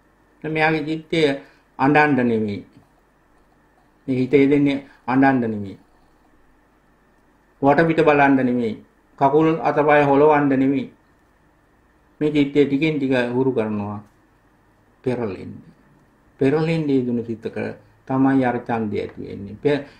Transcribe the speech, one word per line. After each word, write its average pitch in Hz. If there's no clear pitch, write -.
දැන් 156
මෙයාගේ 156
චිත්තය 160
අඬන්න 139
නෙමෙයි. 110
මේ 131
හිතේ 131
දෙන්නේ 143
අඬන්න 131
නෙමෙයි. 104
වටපිට 156
බලන්න 143
නෙමෙයි. 123
කකුල් 156
අතපය 147
හොලවන්න 143
නෙමෙයි. 135
මේ 151
චිත්තය 147
ටිකෙන් 143
ටික 135
හුරු 127
කරනවා 104
පෙරලෙන්න. 101
පෙරලෙන්න 160
යෙදුණු 123
සිතක 113
තමයි 135
අර 120
ඡන්දය 113
ඇති 92
වෙන්නේ. 101
පෙ-, 143